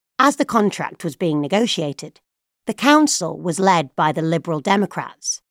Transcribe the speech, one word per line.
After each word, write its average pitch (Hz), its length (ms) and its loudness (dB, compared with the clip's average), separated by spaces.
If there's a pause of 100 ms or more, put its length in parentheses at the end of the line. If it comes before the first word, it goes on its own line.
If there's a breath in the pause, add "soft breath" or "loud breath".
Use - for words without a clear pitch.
(180)
as 277 180 4
the 285 100 -2
contract 202 580 -2
was 160 120 -6
being 156 260 0
negotiated, 156 800 -4 (440)
the - 80 -6
council 262 680 2
was 165 220 -4
led 175 340 2
by 156 160 2
the 156 120 -2
Liberal 160 380 -2
Democrats, - 920 -4